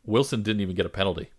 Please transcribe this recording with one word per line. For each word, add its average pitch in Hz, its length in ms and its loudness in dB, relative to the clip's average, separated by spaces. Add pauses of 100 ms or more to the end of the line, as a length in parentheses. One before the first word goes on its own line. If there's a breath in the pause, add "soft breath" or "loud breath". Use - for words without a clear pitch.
Wilson 113 380 2
didn't 104 200 0
even 92 140 -2
get 90 100 0
a 85 40 -6
penalty. 95 500 -2